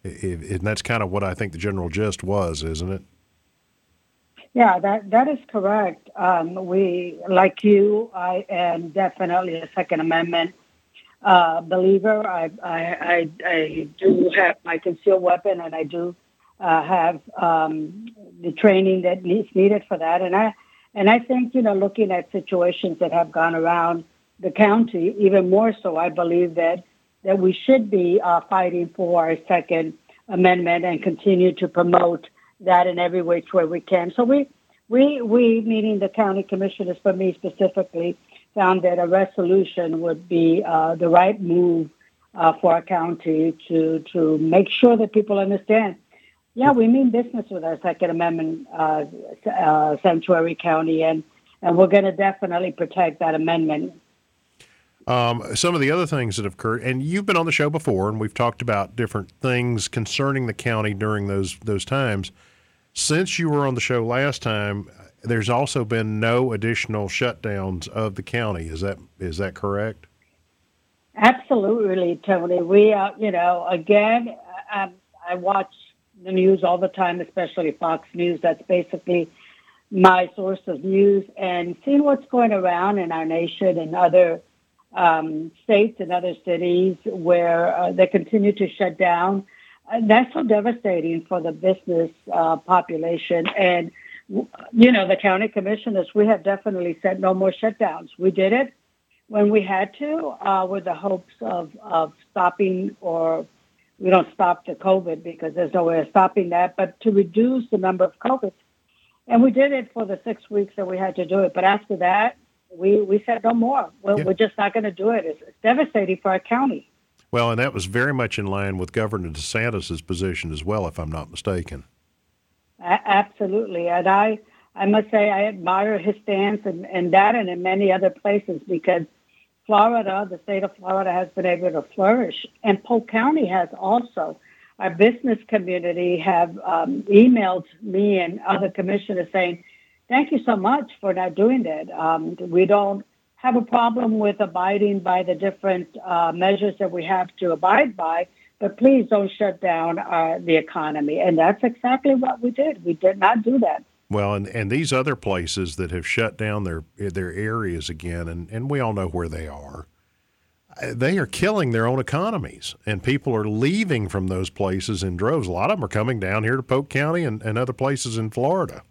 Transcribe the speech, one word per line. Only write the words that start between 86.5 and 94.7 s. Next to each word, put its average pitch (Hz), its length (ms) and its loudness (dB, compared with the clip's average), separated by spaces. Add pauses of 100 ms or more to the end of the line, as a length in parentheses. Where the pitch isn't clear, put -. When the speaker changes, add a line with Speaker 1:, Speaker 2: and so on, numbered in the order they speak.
Speaker 2:
where, 170 720 2
uh, 180 140 -2
they 180 160 4
continue 202 460 2
to 196 140 -2
shut 180 300 -4
down. 185 480 0 (460)
Uh, 233 120 -2
that's 226 300 6
so 320 80 -4
devastating 202 840 -2
for 180 140 -4
the 165 120 -6
business, 165 580 -2 (220)
uh, 165 240 0
population. 170 880 -2 (100)
And, 175 360 0 (360)
w-, 208 200 -4 (240)